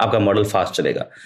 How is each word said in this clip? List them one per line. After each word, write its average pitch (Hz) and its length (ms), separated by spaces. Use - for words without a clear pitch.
आपका 113 200
मॉडल 101 240
फास्ट 95 300
चलेगा। 73 320